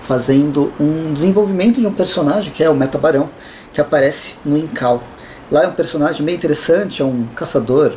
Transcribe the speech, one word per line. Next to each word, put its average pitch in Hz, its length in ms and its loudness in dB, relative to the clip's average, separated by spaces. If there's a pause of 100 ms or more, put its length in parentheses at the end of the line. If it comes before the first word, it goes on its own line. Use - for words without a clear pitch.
fazendo 139 720 2
um 156 320 0
desenvolvimento 196 640 2
de 226 80 2
um 196 60 -2
personagem 180 580 0
que - 140 -2
é 160 60 4
o 147 40 4
Metabarão, 139 540 0 (420)
que 147 120 -2
aparece 143 540 0 (100)
no 147 100 0
Incal. 127 460 -2 (480)
Lá 151 140 4
é 185 40 0
um 180 40 -6
personagem 151 520 -2
bem 175 120 -2
interessante, 170 680 0
é - 20 2
um 123 220 -2 (100)
caçador 131 600 0